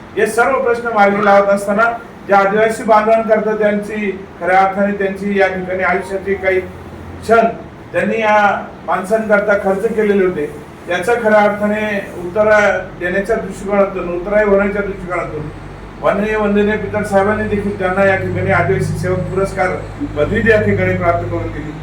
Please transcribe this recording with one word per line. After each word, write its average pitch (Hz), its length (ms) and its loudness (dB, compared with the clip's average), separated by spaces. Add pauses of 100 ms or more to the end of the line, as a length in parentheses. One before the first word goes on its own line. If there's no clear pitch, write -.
(160)
हे 220 100 2
सर्व 254 320 2
प्रश्न 233 360 0
मार्गी 202 300 4
लावत 202 220 6
असताना 202 520 2 (280)
ज्या 196 120 4
आदिवासी 214 440 2
बांधवांकरता 220 760 2
त्यांची 208 680 -2 (140)
खऱ्या 180 180 2
अर्थाने 196 340 2
त्यांची 196 460 -2
या 190 100 4
ठिकाणी 185 340 -4
आयुष्याचे 190 520 -2
काही 190 260 0 (640)
क्षण 226 240 4 (460)
त्यांनी 208 280 -2
या 208 440 2 (220)
माणसांकरता 202 680 0
खर्च 196 400 0
केलेले 202 300 2
होते, 156 300 -2 (340)
त्याचं 180 340 -2
खऱ्या 214 200 4
अर्थाने 208 760 -2
उत्तर 190 320 0 (500)
देण्याच्या 196 360 -2
दृष्टिकोनातून, 185 800 -2
उत्तरायण 208 320 0
होण्याच्या 196 340 2
दृष्टिकोनातून 175 580 -6 (640)
माननीय 202 340 0
वंदनीय 208 400 2
पितर 202 260 -4
साहेबांनी 202 400 2
देखील 202 360 -2
त्यांना 190 260 0
या 190 120 4
ठिकाणी 185 340 -2
आदिवासी 190 480 0
सेवक 185 200 -2
पुरस्कार 190 500 -2 (480)
पदवी 214 340 2
या 214 120 4
ठिकाणी 190 340 2
प्राप्त 170 300 0
करून 170 160 -4
दिली. 156 300 -8 (100)